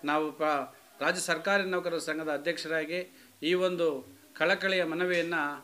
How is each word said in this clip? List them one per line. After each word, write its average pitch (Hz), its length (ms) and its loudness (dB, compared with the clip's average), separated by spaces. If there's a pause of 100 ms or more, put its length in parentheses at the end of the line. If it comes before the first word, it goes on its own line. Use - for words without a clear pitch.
(100)
ನಾವು 156 160 2 (140)
ಪ-, 151 200 2 (440)
ರಾಜ್ಯ 180 260 2
ಸರ್ಕಾರಿ 190 340 2 (100)
ನೌಕರರ 170 340 -2
ಸಂಘದ 156 300 -2
ಅಧ್ಯಕ್ಷರಾಗಿ 160 640 -2 (480)
ಈ 175 40 4 (140)
ಒಂದು 170 220 2 (520)
ಕಳಕಳಿಯ 190 520 2
ಮನವಿಯನ್ನು 170 500 0 (220)